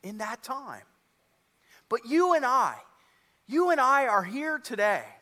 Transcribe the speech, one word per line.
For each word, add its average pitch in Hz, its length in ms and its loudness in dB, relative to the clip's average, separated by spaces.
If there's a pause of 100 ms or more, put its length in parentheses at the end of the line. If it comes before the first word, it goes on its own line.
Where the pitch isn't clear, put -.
in 208 140 -14
that 220 260 -10
time. 254 400 -12 (1040)
But 233 200 -4
you 349 260 4
and 294 120 0
I, 233 300 2 (720)
you 339 220 2
and 302 100 2
I 269 260 4
are 208 160 2
here 285 380 -6
today 208 420 -2 (200)